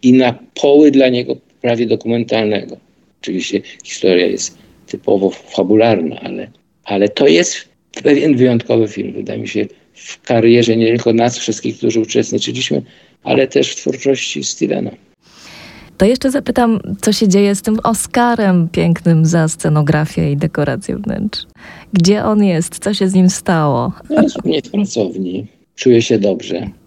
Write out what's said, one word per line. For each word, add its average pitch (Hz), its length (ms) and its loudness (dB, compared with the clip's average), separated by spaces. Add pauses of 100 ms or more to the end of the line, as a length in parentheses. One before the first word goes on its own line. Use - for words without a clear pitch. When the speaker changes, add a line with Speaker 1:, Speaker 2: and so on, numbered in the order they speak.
Speaker 1:
i 127 120 4
na 123 260 2 (140)
poły 147 380 6
dla 135 180 4
niego 123 260 -4 (260)
prawie 120 240 0
dokumentalnego. 110 920 -2 (440)
Oczywiście - 400 -4 (220)
historia 90 420 0
jest - 320 -6 (300)
typowo 98 420 0
fabularna, 98 920 0
ale, - 280 -12 (360)
ale 101 260 0
to - 180 2
jest 170 380 0 (380)
pewien 147 340 2
wyjątkowy 117 500 2
film, 101 260 -8
wydaje 107 260 -8
mi 107 80 -10
się, 107 180 -4 (280)
w - 280 -20
karierze 117 560 4
nie 113 100 2
tylko 120 260 0
nas 117 240 0
wszystkich, - 400 -6
którzy 113 220 -2
uczestniczyliśmy, 120 840 -4 (420)
ale 131 240 0
też 135 240 0
w - 40 -12
twórczości - 680 -4
Stevena. - 480 -4 (1040)
Speaker 2:
To 190 80 4
jeszcze 254 260 0
zapytam, 247 480 0 (220)
co 214 120 2
się 214 140 2
dzieje 202 280 4
z 196 60 -6
tym 220 220 -2
Oscarem 214 840 0
pięknym 165 560 2
za 160 220 2
scenografię 151 840 0
i 143 60 -2
dekorację 147 600 -4
wnętrz. - 420 -6 (540)
Gdzie 196 300 4
on 214 200 2
jest? 175 360 0
Co 208 140 -4
się 196 140 0
z 185 60 -2
nim 185 160 6
stało? 151 640 0 (160)
Speaker 1:
Jest 311 340 0
u - 40 -4
mnie 220 140 -2
w - 100 -14
pracowni. 98 760 -4 (280)
Czuję 120 260 4
się 113 180 0
dobrze. 95 500 -4 (180)